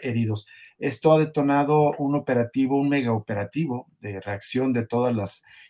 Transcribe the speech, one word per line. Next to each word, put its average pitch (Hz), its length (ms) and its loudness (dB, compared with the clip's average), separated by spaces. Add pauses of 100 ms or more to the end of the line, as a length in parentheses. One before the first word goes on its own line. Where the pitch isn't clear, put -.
heridos. 113 420 -2 (320)
Esto 156 340 2
ha 160 60 8
detonado 147 800 2
un 143 160 -2
operativo, 131 640 0
un 143 100 0
megaoperativo 120 1000 -4 (100)
de 101 220 -10
reacción 127 520 -2
de 117 140 -2
todas 123 260 0
las, 101 300 -4 (280)